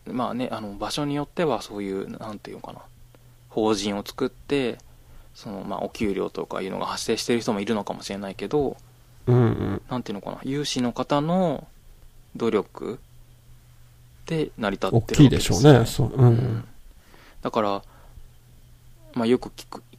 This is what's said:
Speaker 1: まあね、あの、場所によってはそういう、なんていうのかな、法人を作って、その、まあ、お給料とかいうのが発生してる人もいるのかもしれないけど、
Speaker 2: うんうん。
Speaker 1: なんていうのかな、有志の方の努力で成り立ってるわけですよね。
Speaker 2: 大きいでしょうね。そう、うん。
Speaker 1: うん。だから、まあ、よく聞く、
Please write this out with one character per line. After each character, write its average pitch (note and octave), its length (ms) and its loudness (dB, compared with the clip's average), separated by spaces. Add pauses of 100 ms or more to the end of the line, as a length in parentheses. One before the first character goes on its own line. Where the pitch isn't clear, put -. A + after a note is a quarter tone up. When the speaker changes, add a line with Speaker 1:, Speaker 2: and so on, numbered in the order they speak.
Speaker 1:
ま A#2 240 -4
あ A2 40 -6
ね、 B2 180 -4
あ A2 100 -8
の、 G2+ 140 -10
場 G#2 160 -6
所 D3 140 -4
に C#3+ 100 -2
よ D3 80 -4
っ - 40 -10
て - 160 -4
は B2 180 0
そ - 160 -10
う G2+ 60 -4
い G2 80 -4
う、 G2 180 -4 (100)
な A2 120 -12
ん G2+ 80 -12
て - 120 -16
い - 20 -12
う F#2 40 -14
の - 40 -18
か - 100 -14
な、 - 100 -18 (680)
法 A2 240 2
人 G2+ 240 -2
を G#2 80 -6
作 C3 220 -4
っ - 20 -12
て、 - 480 -4 (560)
そ - 160 -16
の、 G2 140 -10
ま G2 140 -6
あ、 - 40 -4
お G2 80 -4
給 G2+ 240 -2
料 F#2 160 -2
と - 160 -8
か - 160 -6
い F#2+ 60 -4
う F#2+ 40 -6
の F#2+ 60 -6
が F#2+ 80 -4
発 - 200 -6
生 A2+ 120 0
し - 80 -6
て B2 80 0
る A#2 80 2
人 A2+ 120 -2
も G2+ 60 -2
い G2 60 -4
る A#2 80 -2
の G2+ 100 -2
か - 100 -8
も - 100 -14
し - 80 -10
れ G2 80 -8
な G2 100 -8
い F#2+ 60 -12
け G2+ 120 -8
ど、 C#3+ 300 0 (480)
Speaker 2:
う B2 80 4
ん - 20 8
う B2 120 8
ん。 G2+ 420 -2
Speaker 1:
な B2+ 80 -4
ん A#2+ 60 -8
て - 80 -10
い - 20 -8
う - 20 -8
の G2 60 -12
か - 100 -10
な、 F#2 120 -10
有 C#3+ 200 -4
志 C3+ 200 -4
の A#2+ 100 -2
方 C#3+ 280 0
の E3+ 460 0 (680)
努 A#2 160 -2
力 - 480 -2 (1300)
で D#3+ 320 -2
成 G#2+ 100 -2
り F#2+ 80 -2
立 F#2+ 100 -2
っ - 20 -4
て - 260 0
る D3+ 80 10
わ B2 60 12
け B2 60 4
で - 60 2
す - 100 2
よ C3 80 2
ね。 C#3+ 100 10
Speaker 2:
大 D3 40 12
き A#2+ 80 8
い A#2 40 2
で - 20 -
し - 120 -2
ょ A2+ 60 2
う A2 40 0
ね。 - 40 -8
そ - 20 -8
う、 - 0 -
う C3 100 8
ん。 - 20 10
Speaker 1:
う - 20 10
ん。 A2+ 380 2 (760)
だ B2 80 -4
か A#2 120 2
ら、 G2 220 0 (1300)
ま A#2+ 80 0
あ、 - 20 2
よ B2 140 6
く - 100 -10
聞 - 180 -16
く、 - 160 -16 (160)